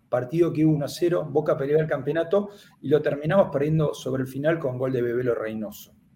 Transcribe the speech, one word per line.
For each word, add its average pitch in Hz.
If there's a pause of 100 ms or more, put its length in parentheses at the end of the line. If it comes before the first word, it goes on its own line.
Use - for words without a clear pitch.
partido 151
que 147
iba 156
uno 143
a -
cero, 170
Boca 151
peleaba 143
el 156
campeonato 165 (320)
y -
lo 147
terminamos 151
perdiendo 151
sobre 131
el 131
final 147
con 127
gol 131
de 123
Bebelo 120
Reynoso. 110 (200)